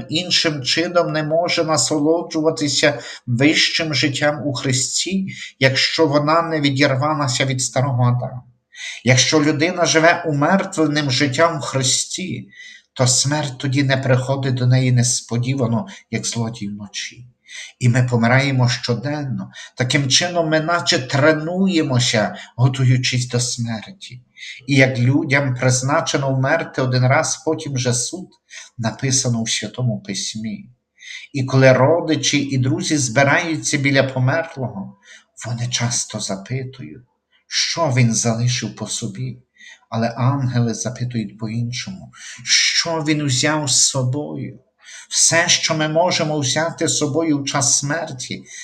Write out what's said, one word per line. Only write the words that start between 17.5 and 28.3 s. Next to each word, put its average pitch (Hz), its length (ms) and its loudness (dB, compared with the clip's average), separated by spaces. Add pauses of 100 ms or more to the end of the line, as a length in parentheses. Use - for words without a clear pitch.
І 127 100 2
ми 123 140 4
помираємо 123 680 4
щоденно. 123 800 -4 (260)
Таким 127 320 0
чином 170 400 2
ми 156 100 4
наче 170 400 0
тренуємося, 151 1400 2 (200)
готуючись 127 720 2
до 120 120 -2
смерті. 117 840 -6 (460)
І 139 80 0
як 120 240 4
людям 131 560 2
призначено 135 800 0
вмерти 139 460 0
один 127 260 2
раз, - 380 0
потім 156 320 -2
же 123 160 0
суд, - 360 -6 (480)